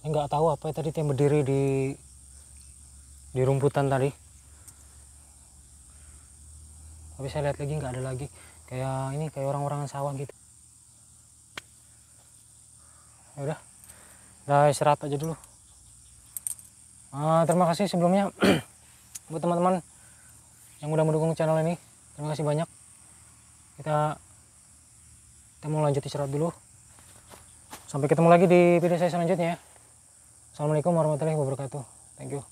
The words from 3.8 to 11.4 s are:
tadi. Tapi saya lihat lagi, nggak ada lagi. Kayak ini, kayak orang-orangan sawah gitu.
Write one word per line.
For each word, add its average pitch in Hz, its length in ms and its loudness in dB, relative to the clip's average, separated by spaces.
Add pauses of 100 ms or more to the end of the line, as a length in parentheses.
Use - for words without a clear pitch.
tadi. 135 240 -2 (3000)
Tapi 131 80 -8
saya 143 240 -4
lihat 139 80 -6
lagi, 147 160 -6
nggak 135 160 -6
ada 127 160 -8
lagi. 131 240 -8 (400)
Kayak 131 480 -6
ini, 156 160 -8
kayak 139 160 -4
orang-orangan 143 400 -4
sawah 143 240 -6
gitu. 135 160 -10 (3000)